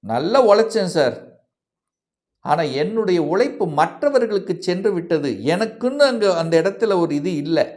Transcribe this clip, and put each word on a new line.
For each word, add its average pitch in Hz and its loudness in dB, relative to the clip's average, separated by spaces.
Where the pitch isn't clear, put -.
நல்லா 151 0
உழைச்சேன் 208 2
சார், 127 0
ஆனா 156 0
என்னுடைய 185 0
உழைப்பு 202 0
மற்றவர்களுக்கு 208 0
சென்று 190 -2
விட்டது, 156 -2
எனக்குன்னு 247 0
அங்க 208 2
அந்த 165 0
இடத்துல 196 0
ஒரு 151 -4
இது 185 -4
இல்ல 156 0